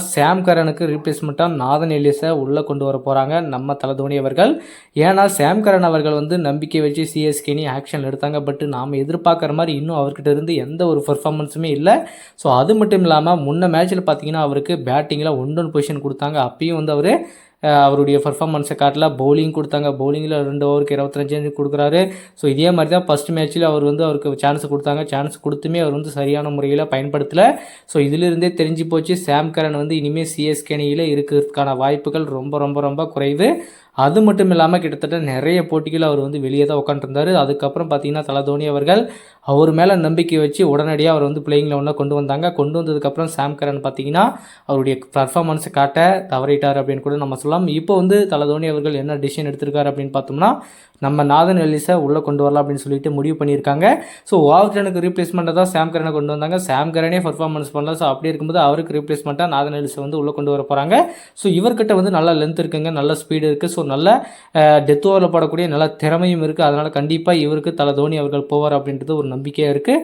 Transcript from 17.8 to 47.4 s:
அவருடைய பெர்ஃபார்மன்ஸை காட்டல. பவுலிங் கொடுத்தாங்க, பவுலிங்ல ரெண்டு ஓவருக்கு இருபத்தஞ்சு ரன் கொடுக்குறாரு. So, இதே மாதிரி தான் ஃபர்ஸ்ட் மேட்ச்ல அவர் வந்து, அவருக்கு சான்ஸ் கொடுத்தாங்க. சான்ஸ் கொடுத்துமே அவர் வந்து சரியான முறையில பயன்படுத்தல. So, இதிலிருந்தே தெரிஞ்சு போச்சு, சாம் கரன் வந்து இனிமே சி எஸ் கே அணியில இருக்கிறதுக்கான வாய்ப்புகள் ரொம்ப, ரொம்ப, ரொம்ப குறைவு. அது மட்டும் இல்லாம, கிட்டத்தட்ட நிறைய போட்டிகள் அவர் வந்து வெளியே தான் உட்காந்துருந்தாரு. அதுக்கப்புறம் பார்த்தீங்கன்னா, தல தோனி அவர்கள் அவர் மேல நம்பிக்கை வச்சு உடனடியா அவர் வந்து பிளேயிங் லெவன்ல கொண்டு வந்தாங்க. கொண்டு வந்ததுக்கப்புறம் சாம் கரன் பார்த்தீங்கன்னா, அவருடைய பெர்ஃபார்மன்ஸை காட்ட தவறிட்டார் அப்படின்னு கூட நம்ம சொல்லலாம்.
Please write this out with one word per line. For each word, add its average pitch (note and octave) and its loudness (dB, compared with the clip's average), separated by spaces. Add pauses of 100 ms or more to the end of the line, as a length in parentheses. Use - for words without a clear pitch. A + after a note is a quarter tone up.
அவருடைய C#3+ 4
பெர்ஃபார்மன்ஸை D3 -2
காட்டல. C#3+ 2
பவுலிங் D3 2
கொடுத்தாங்க, D3 -2
பவுலிங்ல D3 -2
ரெண்டு C#3+ -2
ஓவருக்கு C#3+ 2
இருபத்தஞ்சு C#3 -4
ரன் D3 -4
கொடுக்குறாரு. D3 0 (340)
So, C#3+ 0
இதே D3+ 2
மாதிரி D#3+ 2
தான் F3+ 2
ஃபர்ஸ்ட் D3 0
மேட்ச்ல D#3+ -2
அவர் D3+ 2
வந்து, D3 0
அவருக்கு C#3+ -2
சான்ஸ் D3 0
கொடுத்தாங்க. C#3+ -2
சான்ஸ் C#3+ -6
கொடுத்துமே D#3 -4
அவர் D3+ 0
வந்து D3+ -6
சரியான C#3+ -2
முறையில C#3+ 0
பயன்படுத்தல. C#3+ 0 (440)
So, D3+ 0
இதிலிருந்தே E3+ 2
தெரிஞ்சு D#3+ -2
போச்சு, E3 0
சாம் D#3 0
கரன் D#3 -2
வந்து D3+ -2
இனிமே D3+ -2
சி D#3+ -6
எஸ் D3+ -2
கே D3+ -6
அணியில D3 0
இருக்கிறதுக்கான C#3+ 0
வாய்ப்புகள் D3 -2
ரொம்ப, C#3 -6
ரொம்ப, C#3+ -2
ரொம்ப C#3+ -2
குறைவு. C#3+ 0 (480)
அது D#3 4
மட்டும் G3 4
இல்லாம, E3+ 4
கிட்டத்தட்ட D#3 -4
நிறைய D#3 0
போட்டிகள் D#3+ -2
அவர் D3 2
வந்து C#3+ -4
வெளியே C#3 2
தான் D3 0
உட்காந்துருந்தாரு. C#3+ -2
அதுக்கப்புறம் C#3+ 0
பார்த்தீங்கன்னா, D3 -2
தல C#3 -2
தோனி C#3+ -2
அவர்கள் D3 2 (400)
அவர் D3 4
மேல F3+ 4
நம்பிக்கை E3 0
வச்சு D3+ 0
உடனடியா D3+ 2
அவர் D#3 2
வந்து D3 -2
பிளேயிங் D3 0
லெவன்ல C#3+ -2
கொண்டு C#3+ -2
வந்தாங்க. C#3+ -2
கொண்டு D3 -2
வந்ததுக்கப்புறம் D#3 -2
சாம் C#3+ -4
கரன் C#3+ -4
பார்த்தீங்கன்னா, C#3+ 0 (420)
அவருடைய C3+ 0 (140)
பெர்ஃபார்மன்ஸை D#3 -2
காட்ட C#3 0 (300)
தவறிட்டார் C#3+ 0
அப்படின்னு C3+ -2
கூட C#3+ -4
நம்ம C#3 -4
சொல்லலாம். E3 -2